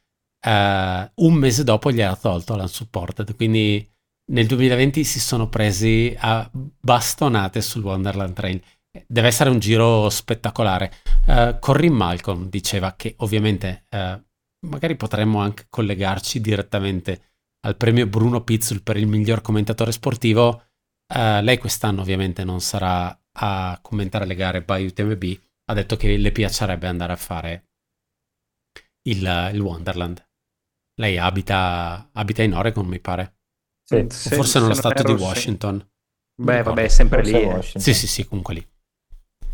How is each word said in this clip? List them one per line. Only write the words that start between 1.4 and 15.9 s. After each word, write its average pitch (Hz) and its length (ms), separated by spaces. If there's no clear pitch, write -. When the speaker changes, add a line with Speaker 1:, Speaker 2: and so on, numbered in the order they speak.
Speaker 1:
dopo 120 260
gli 117 100
ha 95 160
tolto 95 400
l'unsupported, 95 800
quindi 107 500
nel 120 160
duemilaventi 131 580
si - 160
sono 113 280
presi 110 720
a 113 340
bastonate 120 1080
sul 104 240
Wonderland 95 500
Trail. 92 280
Deve 117 220
essere 131 220
un 123 80
giro 110 500
spettacolare. 98 840
Eh, 120 320
Corrine 147 360
Malcolm 90 540
diceva 95 480
che - 220
ovviamente, 104 680
eh, 95 340
magari 147 280
potremmo 107 440
anche 104 280
collegarci 98 720